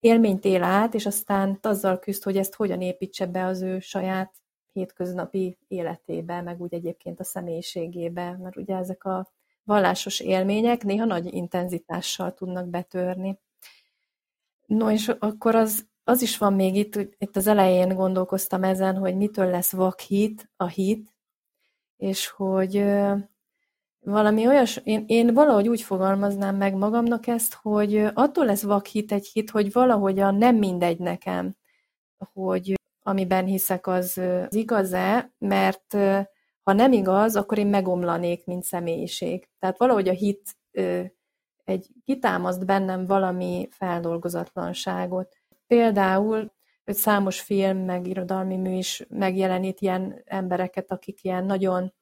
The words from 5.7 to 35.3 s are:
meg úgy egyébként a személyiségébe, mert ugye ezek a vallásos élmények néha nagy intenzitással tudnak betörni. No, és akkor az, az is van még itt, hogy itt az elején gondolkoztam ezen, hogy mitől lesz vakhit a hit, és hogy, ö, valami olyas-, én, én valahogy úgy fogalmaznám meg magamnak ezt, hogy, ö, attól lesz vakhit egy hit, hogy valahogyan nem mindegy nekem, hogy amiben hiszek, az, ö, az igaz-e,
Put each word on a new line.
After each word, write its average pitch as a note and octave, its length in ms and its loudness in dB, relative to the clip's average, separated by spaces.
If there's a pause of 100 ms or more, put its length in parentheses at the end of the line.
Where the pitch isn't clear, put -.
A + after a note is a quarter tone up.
meg F3 200 -10
úgy F3 140 -8
egyébként F3 460 -10
a - 40 -8
személyiségébe, F3 1120 -8
mert F#3 200 -14
ugye F#3+ 200 -6
ezek F#3 280 -8
a F#3+ 280 -6 (320)
vallásos F#3+ 560 0
élmények G#3+ 640 0
néha G#3 200 0
nagy F3+ 300 -2
intenzitással F3+ 1000 -6
tudnak F3+ 340 -8
betörni. F3+ 680 -6 (1300)
No, A3 240 2
és G#3+ 180 0
akkor A3 460 0
az, A3 320 2 (180)
az B3+ 180 4
is A3 160 -4
van G3+ 140 2
még F#3+ 220 2
itt, G#3 200 0
hogy G3+ 240 -6
itt - 180 -6
az F#3+ 100 0
elején F#3 480 4
gondolkoztam F#3 680 0
ezen, F#3+ 320 0
hogy F#3+ 200 -2
mitől G3 340 0
lesz F3+ 220 0
vakhit G3 840 0
a F#3 100 -2
hit, G3+ 500 -2 (800)
és F#3+ 320 -4
hogy, F#3+ 480 0
ö, G3+ 380 2 (840)
valami G#3+ 480 2
olyas-, B3+ 380 4
én, G#3+ 220 0
én A#3 280 4
valahogy A#3 340 6
úgy A3+ 140 0
fogalmaznám G3 720 0
meg G3 180 0
magamnak A#3 520 0
ezt, A#3 280 -2
hogy, G#3 400 0
ö, G#3+ 200 2
attól D4 300 2
lesz G3+ 180 0
vakhit G#3 500 -2
egy G3+ 140 -2
hit, G#3+ 240 -4
hogy G#3 220 0
valahogyan G3 640 4
nem A#3 220 6
mindegy F3 420 0
nekem, F3+ 580 -4 (760)
hogy F#3 420 -2 (320)
amiben F#3+ 380 0
hiszek, F#3+ 420 -2
az, F#3 300 -2
ö, F3+ 260 -2
az - 120 -8
igaz-e, G3+ 840 0